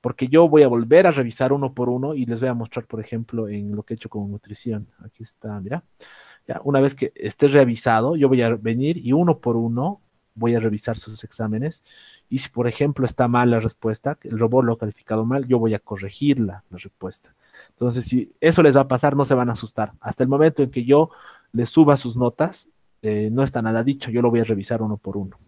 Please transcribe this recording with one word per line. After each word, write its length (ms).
Porque 280
yo 200
voy 140
a 60
volver 380
a 40
revisar 420
uno 220
por 160
uno 240
y 100
les 160
voy 80
a 60
mostrar, 320
por 140
ejemplo, 460
en 300
lo 60
que 100
he 40
hecho 120
con 220
nutrición. 560
Aquí 180
está, 380
mira. 220
Ya, 140
una 180
vez 140
que 220
esté 320
revisado, 640
yo 140
voy 120
a 140
venir 500
y 80
uno 260
por 180
uno 440
voy 180
a 60
revisar 360
sus 280
exámenes. 580
Y 100
si, 100
por 200
ejemplo, 360
está 220
mal 240
la 80
respuesta, 560
que 140
el 100
robot 260
lo 100
ha 40
calificado 460
mal, 240
yo 100
voy 160
a 60
corregir 580
la, 320
la 80
respuesta. 560
Entonces, 340
si 360
eso 220
les 140
va 60
a 60
pasar, 280
no 80
se 100
van 160
a 40
asustar. 460
Hasta 220
el 60
momento 340
en 80
que 140
yo 260
les 160
suba 280
sus 200
notas, 520
eh, 300
no 100
está 180
nada 220
dicho, 300
yo 100
lo 80
voy 80
a 60
revisar 380
uno 160
por 180
uno 200